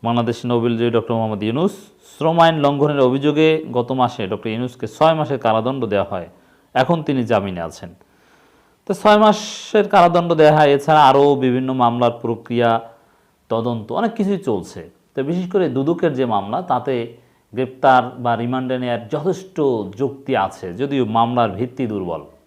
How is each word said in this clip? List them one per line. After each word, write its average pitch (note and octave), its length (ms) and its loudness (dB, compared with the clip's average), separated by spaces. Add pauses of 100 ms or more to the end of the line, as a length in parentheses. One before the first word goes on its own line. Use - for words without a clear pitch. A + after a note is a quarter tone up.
বাংলাদেশের A#2 440 -2
নোবেল A#2+ 240 0
বিজয়ী A#2 200 0
ডক্টর A2+ 220 0
মোহাম্মদ A2 300 -4
ইউনূস। C#3+ 280 -2 (460)
শ্রম D#3+ 220 0
আইন E3 160 6
লঙ্ঘনের C#3+ 440 0
অভিযোগে D3 720 2
গত A#2+ 200 -2
মাসে A#2+ 360 -2
ডক্টর G#2 220 -6
ইউনূসকে A#2+ 380 -6
ছয় D#3+ 260 2
মাসের C#3+ 260 -2
কারাদণ্ড A#2 460 -2
দেওয়া G2 240 0
হয়, F2 180 -8 (460)
এখন D3 300 0
তিনি C3+ 200 -2
জামিনে G2 380 -2
আছেন। E2+ 340 -12 (880)
তো G3+ 80 -4
ছয় G#3 240 4
মাসের G#3 720 0
কারাদণ্ড E3+ 440 4
দেওয়া D3+ 240 6
হয়, D3 160 6
এছাড়া D3+ 300 4
আরও C#3 320 6
বিভিন্ন C3 380 0
মামলার A#2+ 380 2 (100)
প্রক্রিয়া, A#2 680 -2 (600)
তদন্ত, A2+ 420 -4
অনেক A3+ 220 -2
কিছুই G3+ 240 -2
চলছে। F#2 520 -6 (260)
তো C3+ 80 -4
বিশেষ F3+ 280 -6
করে F#3 180 0
দুদকের D3 440 -2
যে B2+ 120 -2
মামলা, G#2+ 360 -4
তাতে B2 560 -6 (360)
গ্রেপ্তার B2+ 500 2
বা A#2+ 320 -4
রিমান্ডে B2+ 440 -4
নেয়ার A#2+ 280 -6
যথেষ্ট D#3+ 540 -6 (360)
যুক্তি C3 380 -4
আছে, F#2+ 380 -4
যদিও C3+ 320 -2
মামলার A#2 440 0
ভিত্তি B2 380 -6
দুর্বল F2 380 -6 (220)